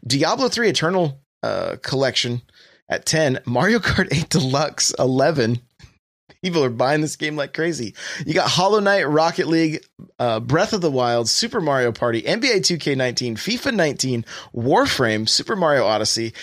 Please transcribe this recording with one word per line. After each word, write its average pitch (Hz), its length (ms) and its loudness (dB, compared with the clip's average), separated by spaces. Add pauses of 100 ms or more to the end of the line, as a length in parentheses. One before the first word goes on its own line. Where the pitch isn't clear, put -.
Diablo 160 420 0
three 233 220 0
Eternal, 165 500 0 (220)
uh, 92 400 -4
Collection 123 600 -2 (440)
at - 200 -4
ten, 156 380 2
Mario 165 340 2
Kart - 320 0
eight 160 180 -2
Deluxe 143 720 0
eleven. 131 640 2 (800)
People 170 200 0
are 127 80 0
buying 131 300 0
this 151 160 -6
game 151 180 -6
like 147 180 -6
crazy. 151 400 -4 (320)
You 156 80 -2
got 160 160 2
Hollow 196 300 4
Knight, 196 280 2
Rocket 160 380 2
League, 160 400 0 (320)
uh, 117 220 0
Breath 147 340 0
of 202 80 -2
the 165 80 2
Wild, 120 400 0
Super 233 320 -2
Mario 135 300 2
Party, 117 340 -2
N 190 140 0
B 262 120 2
A 202 80 2
two 175 180 0
K 143 180 -2
nineteen, 123 400 -2
fifa 240 360 -4
nineteen, 135 540 0 (260)
Warframe, 120 760 0
Super - 260 -2
Mario 147 300 2
Odyssey, 107 580 0